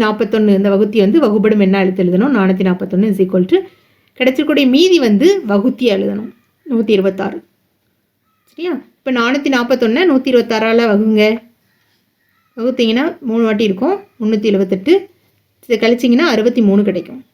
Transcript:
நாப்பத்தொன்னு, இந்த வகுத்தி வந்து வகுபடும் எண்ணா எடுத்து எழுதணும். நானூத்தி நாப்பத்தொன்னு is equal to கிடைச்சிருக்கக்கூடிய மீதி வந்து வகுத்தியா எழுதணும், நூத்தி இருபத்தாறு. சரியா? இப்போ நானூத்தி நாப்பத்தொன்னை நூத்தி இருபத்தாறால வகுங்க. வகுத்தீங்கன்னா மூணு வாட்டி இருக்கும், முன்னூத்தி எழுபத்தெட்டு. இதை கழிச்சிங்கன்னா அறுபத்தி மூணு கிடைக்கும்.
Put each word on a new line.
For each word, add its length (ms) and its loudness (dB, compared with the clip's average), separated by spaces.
நாப்பத்தொன்னு, 540 0
இந்த 160 0
வகுத்தி 300 0
வந்து 200 2
வகுபடும் 420 2
எண்ணா 180 2
எடுத்து 200 -2
எழுதணும். 320 0
நானூத்தி 320 0
நாப்பத்தொன்னு 460 -2
is 100 0
equal 280 0
to 60 2
கிடைச்சிருக்கக்கூடிய 480 0
மீதி 300 4
வந்து 220 4
வகுத்தியா 440 0
எழுதணும், 340 -6
நூத்தி 280 0
இருபத்தாறு. 420 -4
சரியா? 200 -6
இப்போ 180 -6
நானூத்தி 380 -2
நாப்பத்தொன்னை 540 0
நூத்தி 220 0
இருபத்தாறால 600 2
வகுங்க. 320 2
வகுத்தீங்கன்னா 460 0
மூணு 200 0
வாட்டி 200 0
இருக்கும், 260 -2
முன்னூத்தி 300 -2
எழுபத்தெட்டு. 440 0
இதை 160 -4
கழிச்சிங்கன்னா 520 2
அறுபத்தி 360 0
மூணு 180 2
கிடைக்கும். 320 -8